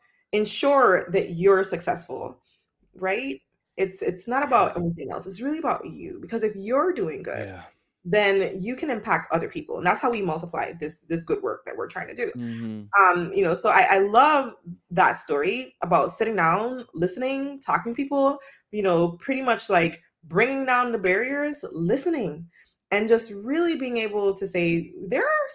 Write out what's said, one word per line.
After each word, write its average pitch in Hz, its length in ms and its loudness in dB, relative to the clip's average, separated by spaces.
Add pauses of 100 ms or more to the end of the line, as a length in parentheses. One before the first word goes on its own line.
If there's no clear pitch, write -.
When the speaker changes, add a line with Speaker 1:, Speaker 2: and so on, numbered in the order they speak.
(320)
Speaker 1:
ensure 214 800 4
that 180 220 2
you're 190 320 6
successful, 170 800 -6 (520)
right? 240 460 -4 (360)
It's, 190 260 -2
it's 180 240 -4
not 254 160 -4
about 240 340 2
Speaker 2:
Yeah. 175 60 -2
Speaker 1:
anything 165 300 -4
else. - 140 -8
It's 190 140 -10
really 294 180 -4
about 285 280 -4
you, - 340 -12
because 226 240 -6
if 208 120 -2
you're 262 360 0
doing 160 300 -6
good, 62 240 -8
Speaker 2:
Yeah. - 180 -14 (400)
Speaker 1:
then 196 560 2
you 233 160 -4
can 302 140 -4
impact 214 420 -2
other 170 160 0
people. - 300 -8
And 160 80 -2
that's 180 140 4
how 240 100 2
we 220 120 0
multiply 165 580 -4
this, 151 280 -8
this 165 160 -2
good 143 180 -2
work 120 240 -4
that - 100 -10
we're 98 120 -4
trying - 200 -10
to - 60 -14
do. - 220 -4
Speaker 2:
Mm-hmm. 113 500 -6 (120)
Speaker 1:
Um, 175 340 4
you 196 100 2
know, 170 120 2
so 220 140 0
I, 190 180 6 (100)
I - 20 6
love 247 560 4 (360)
that 170 280 4
story 190 640 -2
about 170 300 2
sitting 226 240 -2
down, 214 580 0
listening, 269 680 -4
talking 175 320 -4
to 233 40 -10
people, 277 420 0 (320)
you 208 120 -4
know, 170 360 2
pretty 262 240 -4
much, 240 260 0
like, 165 340 2 (220)
bringing 247 420 0
down 247 260 2
the 226 60 -2
barriers, 262 720 0
listening, 180 760 -2 (420)
and 214 180 2
just 226 240 2
really 285 440 -2
being 247 220 -4
able 202 360 0
to 196 120 -6
say, 170 460 0 (160)
"There 269 160 0
are 605 300 0